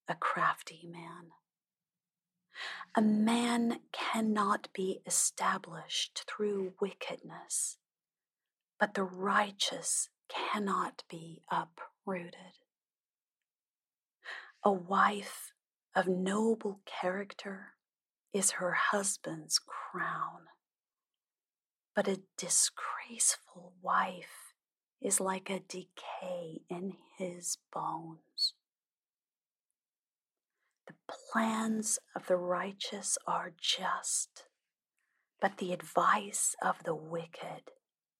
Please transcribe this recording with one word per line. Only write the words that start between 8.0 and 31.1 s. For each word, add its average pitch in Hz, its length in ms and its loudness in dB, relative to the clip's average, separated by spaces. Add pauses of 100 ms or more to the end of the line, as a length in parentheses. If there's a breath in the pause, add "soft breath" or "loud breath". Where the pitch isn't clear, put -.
but 208 160 2
the 202 80 2
righteous 196 1080 0 (180)
cannot - 800 -2
be 165 420 -14
uprooted. - 1120 -6 (2000 loud breath)
A 208 80 8
wife 196 840 2 (400)
of 185 120 4
noble 196 760 2
character 196 920 -6 (540)
is 190 200 4
her 180 220 0
husband's 170 840 2
crown, 175 920 -6 (1500)
but 202 120 4
a 190 140 0 (160)
disgraceful - 1400 0
wife - 720 0 (480)
is 196 180 4
like 190 300 -2
a 190 120 -2
decay 180 1080 -8
in 180 280 -6 (200)
his 175 400 -4 (160)
bones. 165 800 -4 (2250)
The - 100 -18 (120)
plans 220 880 0 (180)